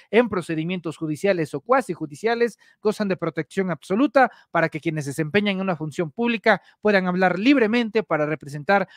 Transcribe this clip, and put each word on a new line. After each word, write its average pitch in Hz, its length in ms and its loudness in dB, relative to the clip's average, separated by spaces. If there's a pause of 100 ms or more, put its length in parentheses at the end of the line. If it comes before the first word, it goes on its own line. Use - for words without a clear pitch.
(120)
en 233 180 4
procedimientos 170 680 -4
judiciales 165 580 -2
o 139 60 -8
cuasi 247 320 0
judiciales 208 680 -2 (240)
gozan 208 240 -2
de 185 100 -2
protección 170 540 -4
absoluta 240 600 2 (200)
para 165 180 2
que 156 100 -8
quienes 156 260 -4
se 139 40 -4
desempeñan 190 460 0
en 185 60 -4
una 190 140 -2
función 156 360 -6
pública 226 500 0 (200)
puedan 196 260 2
hablar 180 320 2
libremente 226 640 2
para 151 240 0
representar 151 680 0